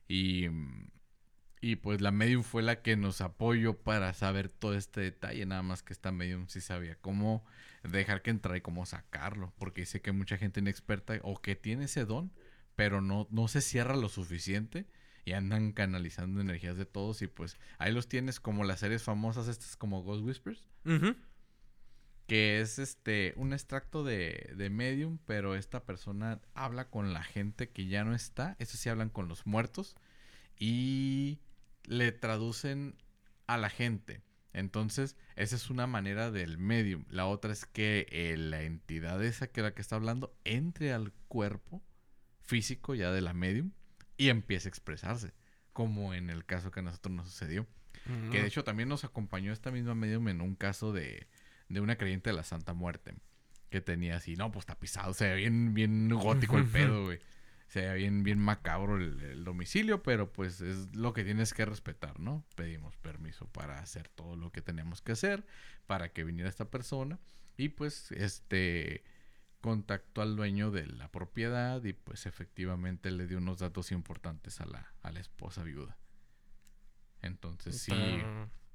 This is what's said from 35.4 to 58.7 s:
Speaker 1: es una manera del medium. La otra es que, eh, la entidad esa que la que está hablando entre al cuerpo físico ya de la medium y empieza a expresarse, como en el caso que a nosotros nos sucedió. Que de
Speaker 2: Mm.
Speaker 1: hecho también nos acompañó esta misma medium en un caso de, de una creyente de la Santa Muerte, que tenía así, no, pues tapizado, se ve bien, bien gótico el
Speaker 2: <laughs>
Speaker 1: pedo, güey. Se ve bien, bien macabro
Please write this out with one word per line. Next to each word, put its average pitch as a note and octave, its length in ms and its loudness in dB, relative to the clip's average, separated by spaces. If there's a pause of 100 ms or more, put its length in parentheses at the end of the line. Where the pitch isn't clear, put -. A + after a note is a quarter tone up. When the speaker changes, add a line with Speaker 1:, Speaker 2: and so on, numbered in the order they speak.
Speaker 1:
es - 140 -2
una B2 160 0
manera A2 460 0
del F2 260 0
medium. G2 520 4
La F#2 160 0
otra G2+ 260 0
es G#2 140 -6
que, G#2+ 440 2
eh, E2 280 0
la D#2 260 0
entidad E2 600 -2
esa A#2 240 -2
que - 140 -4
la G#2 120 0
que - 80 -8
está G#2 160 -4
hablando A#2 360 -2 (120)
entre C#3+ 480 0
al A2 180 -2 (160)
cuerpo A2 560 -2 (580)
físico B2 540 0
ya F#2 160 2
de F#2 100 4
la F2 120 0
medium G2 380 2 (440)
y C#3 140 6
empieza G2+ 380 2
a F2+ 40 -6
expresarse, F#2 640 -6 (400)
como G#2 400 0
en F2+ 160 -2
el E2 160 -4
caso F#2 260 -2
que F#2+ 80 -6
a F#2 40 -2
nosotros F2+ 320 -6
nos F2 140 -4
sucedió. F#2 380 -4 (640)
Que G2+ 80 4
de G#2 40 6
Speaker 2:
Mm. G#2 40 4
Speaker 1:
hecho C#3 160 0
también A2+ 260 0
nos C#3+ 160 -2
acompañó G2 460 -2
esta A2 200 -4
misma A#2+ 240 0
medium A2 320 2
en F2 140 2
un F#2 140 0
caso G2+ 380 0
de, C2+ 340 -4 (420)
de F#2 120 -2
una A2 160 2
creyente F#2+ 320 0
de G2+ 60 2
la D#2 80 0
Santa E2 300 -4
Muerte, F2 420 -4 (540)
que F#2+ 120 0
tenía E2+ 360 0
así, E2+ 180 -4
no, G#2 160 -2
pues G2 160 -6
tapizado, F#2+ 460 -4
se G2+ 160 4
ve F#2 80 4
bien, A2+ 360 6
bien A2 360 6
gótico A2+ 500 6
el C#3 60 8
Speaker 2:
<laughs> A2+ 60 2
Speaker 1:
pedo, A2+ 340 6
güey. F2 140 -2 (500)
Se F#2+ 180 0
ve F#2+ 80 2
bien, G2+ 280 4
bien G#2 160 6
macabro G2+ 580 4